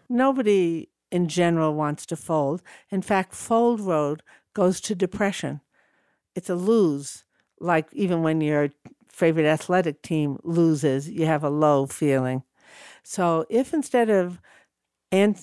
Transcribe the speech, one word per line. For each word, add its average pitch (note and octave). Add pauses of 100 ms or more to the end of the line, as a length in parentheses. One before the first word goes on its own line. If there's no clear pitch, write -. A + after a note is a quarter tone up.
Nobody G#3+ (220)
in F3
general D#3+
wants D3+
to E3
fold. D#3 (280)
In F#3+
fact, F#3+
fold A#3
road D#3+ (320)
goes F3+
to G#3+
depression. F3+ (760)
It's E3+
a F#3
lose. F3 (340)
Like, E3
even F3+
when D#3+
your D3 (380)
favorite D#3+
athletic D#3+
team D3+
loses, D#3
you D#3+
have D#3
a D3
low D3
feeling. C3 (580)
So E3+
if B3+
instead B3
of F3+ (680)
an-, G3